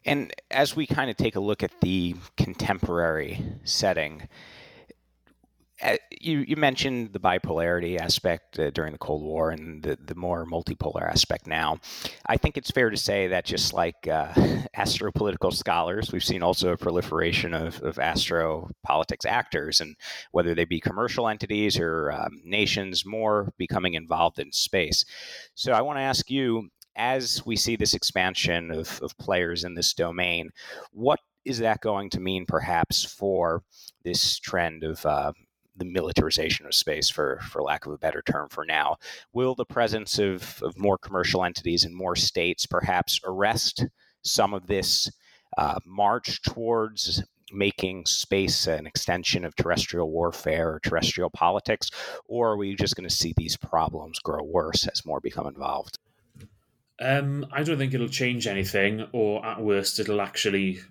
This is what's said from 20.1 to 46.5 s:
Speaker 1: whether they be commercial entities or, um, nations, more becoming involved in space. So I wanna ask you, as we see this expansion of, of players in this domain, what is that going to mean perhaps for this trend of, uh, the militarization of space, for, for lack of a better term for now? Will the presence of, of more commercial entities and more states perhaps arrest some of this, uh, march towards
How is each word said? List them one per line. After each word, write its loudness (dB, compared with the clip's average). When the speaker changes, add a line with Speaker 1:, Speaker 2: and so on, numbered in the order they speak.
Speaker 1:
whether 4
they 2
be 0
commercial 0
entities 0
or, 0
um, -6
nations, 0
more 0
becoming 0
involved 2
in -8
space. 2
So 0
I 6
wanna -2
ask 0
you, 0
as 0
we -2
see 0
this 2
expansion 0
of, -4
of -8
players 0
in -8
this 0
domain, 0
what 2
is -4
that 2
going -2
to -4
mean -2
perhaps 2
for 0
this 0
trend -2
of, -6
uh, 2
the -6
militarization 0
of -4
space, 2
for, 0
for -4
lack -2
of -8
a -10
better -2
term -2
for -8
now? 0
Will 0
the -4
presence 0
of, 0
of -4
more 4
commercial 0
entities 0
and -4
more -2
states 0
perhaps 0
arrest 0
some 2
of -6
this, 2
uh, 2
march 0
towards -2